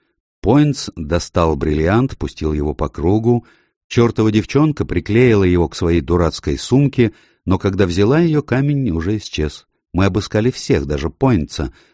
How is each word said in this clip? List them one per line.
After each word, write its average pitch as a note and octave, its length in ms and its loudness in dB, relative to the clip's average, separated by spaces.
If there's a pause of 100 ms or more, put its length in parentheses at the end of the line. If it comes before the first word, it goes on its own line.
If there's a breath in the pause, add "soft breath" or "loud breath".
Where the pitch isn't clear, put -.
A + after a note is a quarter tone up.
(420)
Пойнтс C#3+ 540 2
достал E2 600 -2
бриллиант, E2 600 0
пустил D#2+ 360 -6
его D2 220 -4
по D2+ 140 -6
кругу. A2 560 0 (440 soft breath)
Чёртова A2+ 420 2
девчонка C3+ 540 0
приклеила G#2 600 2
его F2 240 2
к - 80 -12
своей E2+ 240 0
дурацкой D#2+ 580 -2
сумке — B2+ 540 2 (320 soft breath)
но F#2 140 0
когда G2 280 0
взяла G2+ 340 2
её, D#3 220 2
камень C3+ 480 -2
уже E2 260 -2
исчез. - 500 -6 (260)
Мы F#2 140 2
обыскали G#2+ 440 0
всех, D#2+ 360 -2
даже D2 240 -4
Пойнтса, E2 640 -2 (220 soft breath)